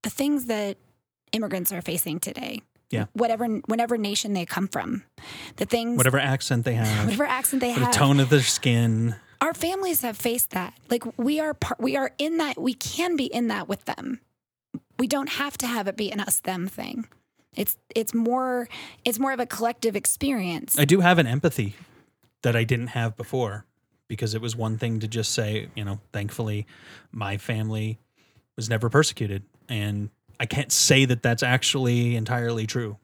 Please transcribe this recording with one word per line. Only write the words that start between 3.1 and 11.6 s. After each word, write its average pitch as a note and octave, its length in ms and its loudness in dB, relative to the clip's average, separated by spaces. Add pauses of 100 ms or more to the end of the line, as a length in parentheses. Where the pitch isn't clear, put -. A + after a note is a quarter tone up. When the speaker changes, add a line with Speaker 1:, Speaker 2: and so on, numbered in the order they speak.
Speaker 1:
whatever, A3+ 320 0 (200)
whatever A#3 320 0
nation G#3 360 -2
they F3 120 0
come F#3 220 -2
from, A2 340 -4 (540)
the - 80 -2
things A#3 320 0
Speaker 2:
Whatever C3 240 4
accent C3 440 0
they B2 100 0
have. G#2+ 300 2
Speaker 1:
<laughs> - 20 -
whatever A#3+ 180 2
accent C4 360 0
they A#3+ 140 0
Speaker 2:
The - 60 2
Speaker 1:
have. A#3+ 140 4
Speaker 2:
tone C#3 260 6
of C3 100 4
their C#3+ 120 8
skin. A#2 760 2 (240)
Speaker 1:
Our D#4+ 140 0
families F#4 480 0
have A3+ 140 -4
faced A#3+ 340 -2
that. F3+ 240 -4 (140)
Like, A#3+ 140 0 (160)
we C#4+ 220 2
are D4+ 140 -2
par-, - 260 -4